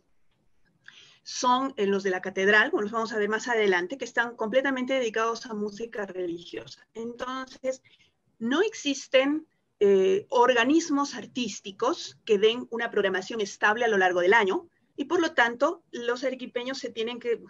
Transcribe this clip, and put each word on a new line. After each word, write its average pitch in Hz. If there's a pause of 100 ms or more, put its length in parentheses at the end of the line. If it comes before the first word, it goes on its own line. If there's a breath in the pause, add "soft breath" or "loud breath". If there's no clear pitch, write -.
(1200 loud breath)
son, 254
eh, 202
los 196
de 196
la 185
catedral, 202
bueno, 277
los 214
vamos 226
a 220
ver 208
más 220
adelante, 208
que 254
están 240
completamente 254
dedicados 226
a 226
música 208
religiosa. 175
Entonces, 254 (560 soft breath)
no 262
existen, 285 (320)
eh, 196
organismos 254
artísticos 226
que 208
den 233
una 233
programación 196
estable 214
a 233
lo 208
largo 185
del 180
año, 220 (260)
y 285
por 349
lo 320
tanto, 247
los 240
arequipeños 254
se 240
tienen 233
que 233